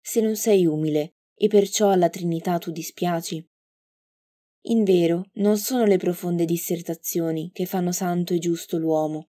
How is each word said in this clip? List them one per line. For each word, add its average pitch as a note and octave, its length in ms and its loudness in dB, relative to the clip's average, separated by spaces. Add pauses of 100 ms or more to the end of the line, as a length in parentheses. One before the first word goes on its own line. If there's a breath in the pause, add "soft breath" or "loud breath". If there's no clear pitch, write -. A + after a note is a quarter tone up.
se - 200 -2
non A3 160 0
sei G3+ 280 4
umile D#3 520 0 (180)
e G#3 140 0
perciò G3+ 420 4
alla F3+ 180 4
Trinità F3 500 -4
tu F3 120 -8
dispiaci? E3 760 -6 (1160)
Invero, F#3 720 2
non G#3 240 2
sono A#3+ 260 0
le G3+ 140 4
profonde F3 460 -2
dissertazioni E3 1080 -4
che F#3 140 -6
fanno F3+ 260 -2
santo F3 420 -2
e F3 40 0
giusto E3+ 400 -4
l'uomo D#3 500 -2 (100)